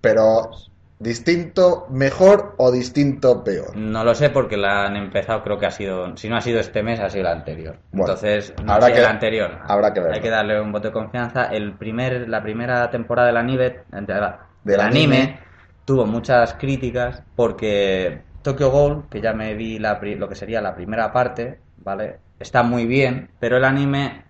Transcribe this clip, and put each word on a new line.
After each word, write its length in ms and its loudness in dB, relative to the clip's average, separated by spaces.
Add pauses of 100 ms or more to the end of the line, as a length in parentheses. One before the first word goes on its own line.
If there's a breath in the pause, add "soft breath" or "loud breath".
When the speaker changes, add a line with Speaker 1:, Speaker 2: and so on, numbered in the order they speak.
Speaker 1:
pero 500 4 (480)
¿distinto 880 0
mejor 680 4
o 140 6
distinto 720 2
peor? 320 -4
Speaker 2:
No 280 -4
lo 100 6
sé 160 2
porque 260 0
la 300 2
han 120 -2
empezado, 460 -2
creo 140 -2
que 80 -2
ha 60 0
sido, 440 -6
si 140 -10
no 80 -2
ha 40 -2
sido 180 0
este 240 -4
mes, 160 -4
ha 100 -2
sido 120 -4
el 140 0
anterior. 420 -12 (140)
Speaker 1:
Bueno, 220 0
Speaker 2:
Entonces, 400 -2 (100)
no 100 -2
Speaker 1:
habrá 160 8
Speaker 2:
sé, 40 4
Speaker 1:
que, 60 6
Speaker 2:
el 60 8
anterior. 460 0 (160)
Speaker 1:
habrá 240 4
que 80 -2
verlo. 160 0
Speaker 2:
Hay 60 -4
que 80 -2
darle 320 2
un 100 -4
voto 180 -4
de 40 -10
confianza. 520 -4
El 280 -4
primer, 560 -6
la 140 -4
primera 480 -2
temporada 380 2
del 80 2
anime, 400 0 (140)
del 140 -10 (580)
Speaker 1:
Del 160 2
Speaker 2:
anime, 380 4
Speaker 1:
anime. 220 0 (460 soft breath)
Speaker 2:
tuvo 200 2
muchas 480 2
críticas 680 -6 (120)
porque 840 0 (200)
Tokyo 280 0
Ghoul, 400 2
que 120 -10
ya 120 0
me 220 -6
vi 240 -6
la 200 -2
pri-, 180 -6
lo 120 -6
que 60 -10
sería 260 -4
la 140 -6
primera 360 -4
parte, 480 -2 (180)
¿vale? 420 -8 (200)
Está 220 0
muy 240 0
bien, 540 0
pero 180 0
el 80 4
anime 640 -2